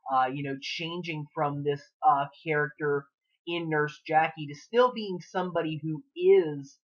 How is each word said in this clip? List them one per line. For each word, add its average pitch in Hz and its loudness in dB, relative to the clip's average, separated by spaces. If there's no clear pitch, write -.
uh, 131 4
you 143 -6
know, 139 -4
changing 165 -8
from 143 -2
this, 143 -2
uh, 143 2
character 147 -2
in 170 -4
Nurse 151 0
Jackie 156 2
to 143 -10
still 240 2
being 202 -8
somebody 165 -4
who 156 -6
is 165 4